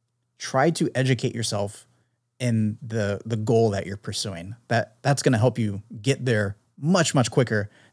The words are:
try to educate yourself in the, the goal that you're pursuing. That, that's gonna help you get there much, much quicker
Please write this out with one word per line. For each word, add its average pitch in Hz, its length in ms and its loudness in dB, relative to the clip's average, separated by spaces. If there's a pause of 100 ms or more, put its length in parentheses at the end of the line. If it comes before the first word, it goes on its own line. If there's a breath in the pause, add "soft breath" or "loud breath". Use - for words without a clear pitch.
(380)
try 135 320 2
to 165 240 0
educate 127 400 0
yourself 104 520 -6 (520)
in 110 440 0
the, 110 440 -2
the 117 100 -4
goal 113 340 4
that 98 160 -4
you're 95 100 -8
pursuing. 98 580 -8 (140)
That, - 340 -2
that's 135 200 0
gonna 127 160 4
help 117 200 2
you 104 240 -4 (180)
get 135 240 -2
there 107 320 0 (220)
much, 165 360 2
much 131 160 4
quicker 110 400 0 (220 soft breath)